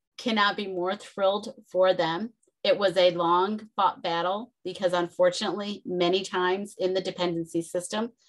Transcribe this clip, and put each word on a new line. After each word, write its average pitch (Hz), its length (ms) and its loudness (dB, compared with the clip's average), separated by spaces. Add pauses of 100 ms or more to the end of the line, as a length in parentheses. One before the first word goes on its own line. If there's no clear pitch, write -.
(180)
cannot 202 380 0
be 208 100 -6
more 185 300 -4
thrilled 202 580 -2 (160)
for 185 240 4
them. 175 400 -2 (300)
It 190 120 4
was 190 200 2
a 180 160 6
long 180 640 2
fought - 260 0
battle 180 500 -4 (120)
because 180 280 -2
unfortunately, 185 920 0
many 180 380 0
times 185 540 -2
in 185 140 0
the 190 80 0
dependency 175 600 -4
system, 180 480 -6 (180)